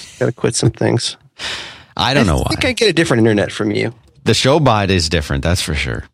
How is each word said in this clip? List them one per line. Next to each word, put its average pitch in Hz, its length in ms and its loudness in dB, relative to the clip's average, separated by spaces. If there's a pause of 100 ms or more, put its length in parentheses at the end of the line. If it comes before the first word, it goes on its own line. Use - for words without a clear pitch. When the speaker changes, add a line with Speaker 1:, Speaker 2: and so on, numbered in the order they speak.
(180)
Speaker 1:
Gotta 123 140 0
quit 123 220 -4
some 127 160 0
things. 117 480 -2 (760)
Speaker 2:
I 123 200 0
don't 135 120 4
Speaker 1:
I 85 60 2
Speaker 2:
know 67 120 2
Speaker 1:
think - 200 -4
Speaker 2:
why. 254 60 0
Speaker 1:
I - 20 0
get 226 160 0
a 185 60 2
different 147 260 2
internet 107 320 2
from 107 180 -4
you. 110 220 -4 (320)
Speaker 2:
The 113 80 2
show 131 260 2
bot 107 320 2
is 85 200 2
different, 76 340 -2
that's 85 160 0
for 82 140 -4
sure. 65 400 -6